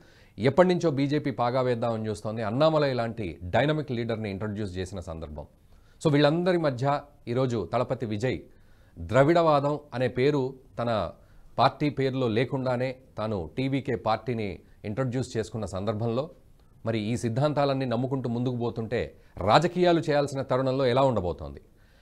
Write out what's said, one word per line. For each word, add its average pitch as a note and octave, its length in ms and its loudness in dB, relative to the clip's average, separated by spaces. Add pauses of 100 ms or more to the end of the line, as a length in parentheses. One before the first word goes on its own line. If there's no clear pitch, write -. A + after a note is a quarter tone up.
(380)
ఎప్పటి C#3 300 6
నుంచో E3+ 220 2
బీజేపీ C#3+ 400 0
పాగా B2 300 0
వేద్దామని A#2 480 0
చూస్తోంది, G#2+ 340 -6
అన్నామలై C#3+ 500 2
లాంటి A2+ 500 -4
dynamic C#3 480 0
లీడర్ని A2+ 400 -4
introduce G2 480 -6
చేసిన F#2 220 -6
సందర్భం. D#2+ 460 -10 (600)
So, D3+ 60 6
వీళ్ళందరి E3+ 460 4
మధ్య C#3 420 0 (280)
ఈరోజు A#2 440 0
తలపతి B2 340 -2
విజయ్ G#2+ 320 -2 (600)
ద్రవిడవాదం C#3+ 800 4 (160)
అనే B2+ 140 0
పేరు C3 460 0 (240)
తన A2 320 -2 (480)
పార్టీ C3+ 320 2
పేరులో C3 380 0
లేకుండానే B2+ 680 -2 (220)
తాను G#2 380 -4
టీవీకే C3+ 380 -2
పార్టీని A2 640 -4 (260)
ఇంట్రడ్యూస్ A#2+ 520 -4
చేసుకున్న A2 280 -4
సందర్భంలో A2+ 680 -2 (560)
మరి A2+ 120 0
ఈ A2 180 -2
సిద్ధాంతాలన్నీ C3+ 680 0
నమ్ముకుంటూ B2+ 440 -2
ముందుకు B2 280 -2
పోతుంటే A2+ 580 -4 (220)
రాజకీయాలు D#3+ 640 4
చేయాల్సిన C#3+ 420 0
తరుణంలో C3 440 0
ఎలా B2 160 4
ఉండబోతోంది? E2+ 580 -2 (420)